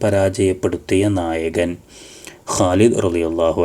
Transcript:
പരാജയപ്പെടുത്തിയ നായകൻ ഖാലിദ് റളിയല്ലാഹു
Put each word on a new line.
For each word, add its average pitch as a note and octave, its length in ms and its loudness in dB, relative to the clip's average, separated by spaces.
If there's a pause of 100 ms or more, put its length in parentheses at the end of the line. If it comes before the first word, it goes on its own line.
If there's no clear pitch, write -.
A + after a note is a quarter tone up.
പരാജയപ്പെടുത്തിയ F#2+ 1000 0 (160)
നായകൻ E2 500 -2 (880)
ഖാലിദ് G2+ 500 2
റളിയല്ലാഹു E2 600 0